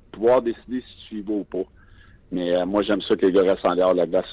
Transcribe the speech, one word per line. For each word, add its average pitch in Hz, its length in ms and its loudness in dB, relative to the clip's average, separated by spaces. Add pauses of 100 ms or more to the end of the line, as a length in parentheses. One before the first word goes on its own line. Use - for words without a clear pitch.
(140)
pouvoir 120 280 2
décider 117 380 -6
si - 300 -18
tu 110 80 -12
y 104 40 -8
vas 104 120 -6
ou 101 100 -2
pas. - 260 -8 (600)
Mais, 87 240 -2
euh, 90 100 0
moi, 101 180 0
j'aime 101 180 -2
ça - 160 0
que 98 80 2
les 92 80 4
gars 98 80 6
restent 92 240 0
en 87 100 0
dehors 92 160 2
de 90 80 2
la 85 80 0
glace 90 260 -2